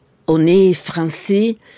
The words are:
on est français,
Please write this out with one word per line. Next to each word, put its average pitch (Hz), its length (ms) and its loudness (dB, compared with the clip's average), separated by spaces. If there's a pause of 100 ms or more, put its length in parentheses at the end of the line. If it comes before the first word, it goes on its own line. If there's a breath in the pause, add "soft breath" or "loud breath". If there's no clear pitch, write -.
(280)
on 160 180 2
est 185 280 4
français, 196 800 -4 (220 soft breath)